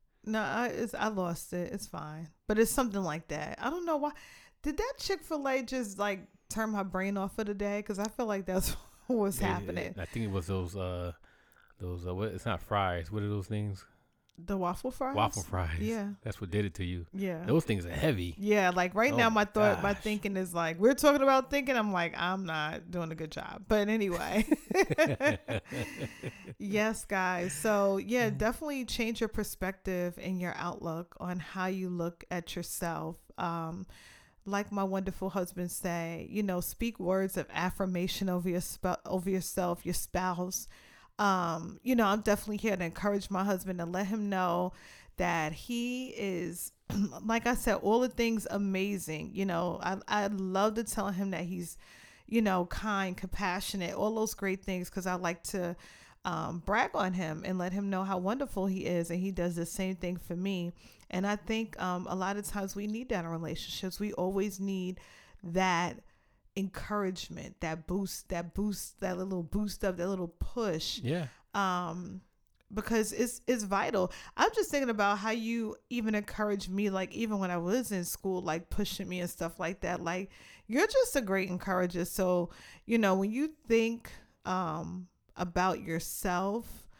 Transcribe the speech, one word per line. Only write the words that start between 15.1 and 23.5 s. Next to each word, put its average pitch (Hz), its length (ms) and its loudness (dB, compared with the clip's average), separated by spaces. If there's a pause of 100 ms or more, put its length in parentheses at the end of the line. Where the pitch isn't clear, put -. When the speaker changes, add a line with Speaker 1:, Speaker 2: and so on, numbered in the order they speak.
Speaker 2:
Waffle 104 280 2
fries. 85 360 -2
Speaker 1:
Yeah. 202 300 -2 (120)
Speaker 2:
That's - 200 -6
what 90 100 -6
did 104 140 2
it 95 100 -4
to 95 80 -4
you. 87 300 -4
Speaker 1:
Yeah. 92 320 -4
Speaker 2:
Those 147 180 4
things 95 220 -2
are 85 60 -8
heavy. 87 460 0
Speaker 1:
Yeah, 202 380 4
like, 180 180 2
right 240 200 4
Speaker 2:
Oh 247 40 2
Speaker 1:
now, 226 120 8
Speaker 2:
my 220 120 4
Speaker 1:
my 208 40 4
thought, 208 360 4
my 202 120 2
Speaker 2:
gosh. - 100 -10
Speaker 1:
thinking 208 320 0
is 185 180 -2
like, 165 240 0
we're 233 160 10
talking 285 280 6
about 269 280 6
thinking, 277 280 2
I'm 208 160 2
like, 170 240 0
"I'm 185 280 -2
not 160 460 -4
doing 165 220 -4
a - 20 -10
good 156 160 -8
job." - 380 -10